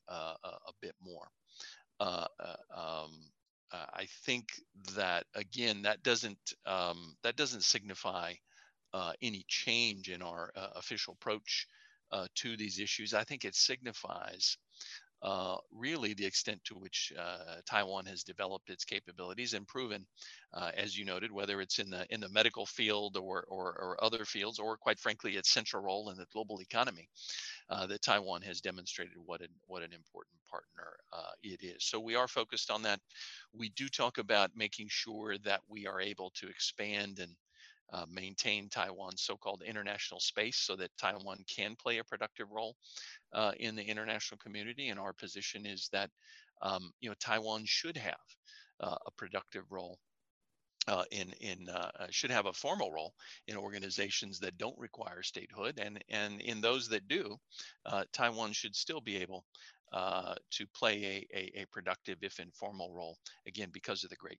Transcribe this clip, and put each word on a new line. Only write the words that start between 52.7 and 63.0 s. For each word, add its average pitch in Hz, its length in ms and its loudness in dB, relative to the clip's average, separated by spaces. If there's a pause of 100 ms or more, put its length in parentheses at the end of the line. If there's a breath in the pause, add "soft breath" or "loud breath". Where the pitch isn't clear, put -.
role 78 220 -4 (320 loud breath)
in 107 100 -4
organizations 101 840 -2
that 92 180 -2
don't 107 200 -2
require 110 440 -8
statehood. 101 600 -4
And, 104 280 -6
and 104 320 0
in 113 180 0
those 117 280 6
that 101 200 2
do, 127 300 0 (480 loud breath)
uh, 98 260 2
Taiwan 113 400 4
should 104 240 -2
still 160 240 0
be 110 160 0
able, 90 300 -4 (440 soft breath)
uh, 92 440 2 (160)
to - 240 -2
play 101 580 4
a, 98 60 -2
a, 95 240 -4
a 92 100 -8
productive, 92 480 -2
if 98 200 -6
informal, 92 520 -8
role, 85 240 -8 (300 loud breath)